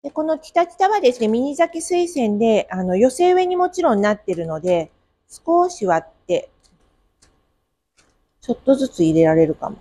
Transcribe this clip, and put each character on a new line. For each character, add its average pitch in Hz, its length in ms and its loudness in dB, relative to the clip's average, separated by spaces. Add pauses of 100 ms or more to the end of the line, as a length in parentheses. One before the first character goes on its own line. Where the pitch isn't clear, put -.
で、 285 80 -10
こ 311 120 -6
の 311 140 -2
キ - 160 -20
タ 349 140 0
キ 359 100 -20
タ 392 120 2
は 427 100 0
で 254 140 2
す 247 80 -6
ね、 220 60 0
ミ 226 140 0
ニ 277 140 -6
咲 339 240 -2
き - 20 -10
水 349 260 -2
仙 240 320 -2
で、 220 320 2
あ 185 120 -6
の、 180 120 -2
寄 233 140 4
せ 349 240 2
植 370 100 2
え - 40 0
に 359 80 -2
も 359 140 0
ち 359 120 -8
ろ 285 140 2
ん 202 60 0
な 208 120 0
っ 208 100 -8
て 185 100 -6
る 165 140 -6
の 156 120 -8
で、 170 320 -2 (380)
少 349 400 0
し 277 160 -8
割 165 220 0
っ - 60 -20 (140)
て、 - 220 -2 (1900)
ち - 100 -20
ょ - 20 -2
っ - 40 -6
と 269 180 2
ず 262 140 -4
つ - 140 -2
入 160 100 2
れ 165 120 6
ら 160 100 4
れ 160 100 4
る 151 100 -4
か - 140 -10
も。 - 120 -16